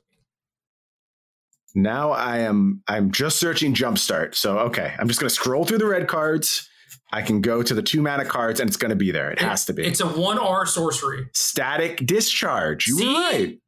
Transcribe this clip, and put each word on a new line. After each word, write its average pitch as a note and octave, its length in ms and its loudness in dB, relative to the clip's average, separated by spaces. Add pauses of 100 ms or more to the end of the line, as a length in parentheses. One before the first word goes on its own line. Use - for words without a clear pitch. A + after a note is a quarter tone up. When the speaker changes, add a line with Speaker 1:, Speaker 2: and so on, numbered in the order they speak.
Speaker 1:
me. - 1700 -10
Speaker 2:
Now C#3 300 0
I A#2+ 260 -2
am, G2+ 480 2
I'm G#2 240 0
just D3+ 260 0
searching D#3 380 0
Jumpstart. G2 580 0
So, G2+ 240 0
okay, A#2 400 -2
I'm A#2 100 0
just A#2 120 0
gonna C3 100 0
scroll C3 360 0
through A3 120 0
the G#3+ 80 2
red F#3+ 220 0
cards. D#3 600 0 (460)
I G#2+ 80 -2
can G#2+ 180 2
go A#2 240 2
to A#2+ 100 0
the G#2+ 80 0
two D3+ 200 0
mana C#3+ 240 0
cards, A2+ 340 -2
and B2 100 0
it's G2 60 0
gonna A2 200 0
be G2 160 2
there. D2 200 -2
It - 100 -4
Speaker 1:
It, - 40 0
Speaker 2:
has - 220 -2
to F3+ 60 -2
be. - 120 -4
Speaker 1:
it's F3 160 0
a F3+ 60 0
one F3 300 0
R F#3+ 280 2
sorcery. D3 680 -2
Speaker 2:
Static D3+ 720 0
Discharge. B2+ 800 0
You D#3+ 100 0
Speaker 1:
See? A3+ 100 2
Speaker 2:
were C4+ 60 2
right. D#4 540 0